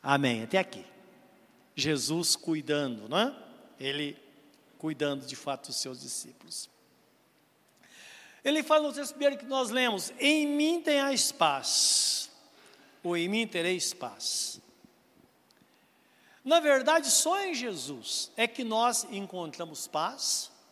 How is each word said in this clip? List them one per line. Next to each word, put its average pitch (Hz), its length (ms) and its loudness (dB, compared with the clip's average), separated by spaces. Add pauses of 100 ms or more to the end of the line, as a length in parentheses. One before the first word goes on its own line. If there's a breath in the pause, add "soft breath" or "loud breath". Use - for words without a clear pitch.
Amém. 135 400 2
Até 185 160 0
aqui. - 260 -4 (880)
Jesus 147 640 0
cuidando, 139 720 -2
não 151 100 0
é? 262 160 2 (440)
Ele 143 380 -6 (640)
cuidando 143 460 -2
de 127 120 -12
fato - 320 -8
dos 135 80 -8
seus 131 240 -8
discípulos. - 680 -12 (1800 loud breath)
Ele 294 180 4
fala 302 260 4
no 269 40 -4
texto 277 220 -6
primeiro 277 240 2
que 233 80 -14
nós 262 240 -2
lemos: 233 480 0
"Em 294 280 4
mim 302 340 2
tenhais 277 520 2
paz", - 1000 2 (720 loud breath)
ou 175 140 -2
"Em 170 120 0
mim 214 180 0
tereis 180 480 -2
paz." - 680 -6 (1800 soft breath)
Na 311 140 6
verdade, 294 520 4
só 370 300 4
em 381 140 -2
Jesus 147 800 -6
é 226 120 2
que 233 160 -6
nós 233 480 0
encontramos 175 720 -8
paz. - 640 -2 (220)